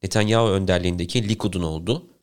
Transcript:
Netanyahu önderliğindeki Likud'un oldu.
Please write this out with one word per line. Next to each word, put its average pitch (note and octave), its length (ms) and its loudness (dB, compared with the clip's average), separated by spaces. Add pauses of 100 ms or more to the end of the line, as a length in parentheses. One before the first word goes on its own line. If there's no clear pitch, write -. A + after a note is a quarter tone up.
Netanyahu A2 460 2
önderliğindeki F2+ 800 0
Likud'un G2 340 -2
oldu. E2+ 440 -4 (160)